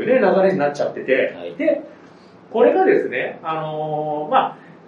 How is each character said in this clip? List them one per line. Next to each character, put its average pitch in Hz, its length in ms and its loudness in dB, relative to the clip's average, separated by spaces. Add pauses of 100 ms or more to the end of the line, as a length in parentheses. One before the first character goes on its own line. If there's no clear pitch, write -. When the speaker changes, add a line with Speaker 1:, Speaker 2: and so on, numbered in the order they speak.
Speaker 1:
う - 60 -4
ね、 254 120 4
流 190 220 2
れ 190 120 4
に 143 40 -2
な 143 120 0
っ - 20 -4
ち - 100 -4
ゃ - 60 -2
っ - 60 -8
て - 80 -10
て、 - 360 0
Speaker 2:
は 87 80 -12
い。 87 100 -10
Speaker 1:
で、 320 280 0 (680)
こ 226 120 2
れ - 100 6
が 370 120 2
で - 160 4
す - 80 -4
ね、 - 340 -6
あ 160 180 -4
の 151 680 -4
ー、 - 20 -10
ま 262 60 4
あ、 - 200 0 (300)